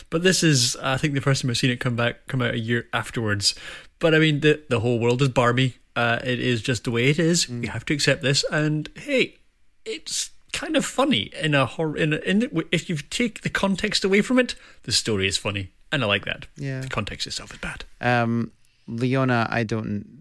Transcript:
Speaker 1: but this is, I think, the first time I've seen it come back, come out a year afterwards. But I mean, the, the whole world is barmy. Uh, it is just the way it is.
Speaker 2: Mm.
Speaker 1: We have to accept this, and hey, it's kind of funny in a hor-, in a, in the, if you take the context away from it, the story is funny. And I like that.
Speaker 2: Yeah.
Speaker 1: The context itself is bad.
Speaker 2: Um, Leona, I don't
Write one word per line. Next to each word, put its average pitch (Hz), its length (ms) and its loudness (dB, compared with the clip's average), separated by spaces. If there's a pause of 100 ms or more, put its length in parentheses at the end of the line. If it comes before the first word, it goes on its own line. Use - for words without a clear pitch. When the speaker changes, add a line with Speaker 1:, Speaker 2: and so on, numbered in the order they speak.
Speaker 1:
but 165 120 0
this 180 220 4
is, 131 380 4
I 135 160 0
think, 147 160 0
the 139 80 0
first 135 220 2
time 131 80 0
I've 117 60 -2
seen 131 140 2
it 120 80 -4
come 123 160 -2
back, 120 320 -2
come 135 140 -2
out 117 120 0
a 120 60 -2
year 117 320 -2
afterwards. 107 640 -2 (440)
But 165 140 4
I 156 60 6
mean, 156 220 4
the, 151 260 4
the 120 140 0
whole 120 180 2
world 120 220 2
is 143 80 2
barmy. 123 460 2 (200)
Uh, 117 300 0
it 123 160 -2
is 123 200 0
just 120 220 -4
the 127 80 -4
way 117 180 2
it 151 100 2
is. 165 260 2
Speaker 2:
Mm. 120 160 -8
Speaker 1:
We 113 60 -6
have 110 180 -8
to - 80 -2
accept 139 280 0
this, 139 300 0
and 151 460 0
hey, 262 400 -2 (480)
it's - 460 -8 (200)
kind 311 240 -4
of 269 80 4
funny 254 480 0 (100)
in 151 140 2
a 135 100 6
hor-, 156 300 -4
in 156 160 0
a, 151 60 0
in 185 220 0
the, 190 300 -2
if - 200 -2
you 170 80 -2
take - 460 -4
the 160 60 -2
context 196 540 -2
away 196 180 4
from 247 180 4
it, 247 160 0 (280)
the - 80 -6
story 101 340 0
is 98 120 0
funny. 101 320 -4 (220)
And 139 120 0
I 110 40 2
like 101 180 2
that. - 220 -8 (100)
Speaker 2:
Yeah. 135 240 -6
Speaker 1:
The 135 80 -8
context 101 380 -6
itself - 260 -10
is - 60 -18
bad. - 260 -10 (160)
Speaker 2:
Um, 117 500 0 (360)
Leona, 123 640 2
I 117 120 0
don't 110 580 -4